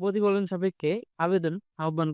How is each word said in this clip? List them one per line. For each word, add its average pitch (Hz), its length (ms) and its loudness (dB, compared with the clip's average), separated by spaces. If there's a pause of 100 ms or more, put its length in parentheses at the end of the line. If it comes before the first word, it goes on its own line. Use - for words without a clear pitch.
প্রতিফলন 202 500 2
সাপেক্ষে 180 400 -2 (320)
আবেদন 170 300 2 (300)
আহ্বান 160 300 0